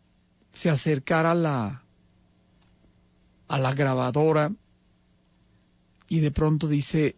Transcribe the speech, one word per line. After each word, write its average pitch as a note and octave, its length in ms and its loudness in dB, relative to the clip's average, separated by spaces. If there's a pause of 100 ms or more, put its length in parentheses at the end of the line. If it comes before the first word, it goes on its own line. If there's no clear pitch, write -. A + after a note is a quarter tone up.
(540)
se - 160 -2
acercara D#3+ 600 0
a E3+ 40 2
la, C#3 480 -2 (1700)
a C#3 100 -2
la C3 140 0
grabadora D3 800 2 (1600)
y E3 120 0
de D3+ 120 2
pronto D#3 360 0
dice, D3 500 0